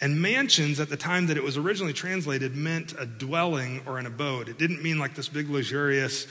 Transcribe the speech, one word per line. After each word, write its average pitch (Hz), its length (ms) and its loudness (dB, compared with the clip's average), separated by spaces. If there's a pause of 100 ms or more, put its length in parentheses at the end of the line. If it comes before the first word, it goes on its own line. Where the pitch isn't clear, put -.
And 143 180 4
mansions 170 600 4
at 151 100 0
the 143 80 -4
time 180 300 2
that 156 100 4
it 135 60 0
was 139 140 0
originally 180 360 0
translated 143 600 -2
meant 160 420 -2
a 135 80 -4
dwelling 131 800 -2
or 131 140 -4
an 127 80 -6
abode. 120 420 -4
It 117 80 -10
didn't 160 240 2
mean 160 160 0
like 143 160 -2
this 139 160 -6
big 147 180 -2
luxurious, 139 840 2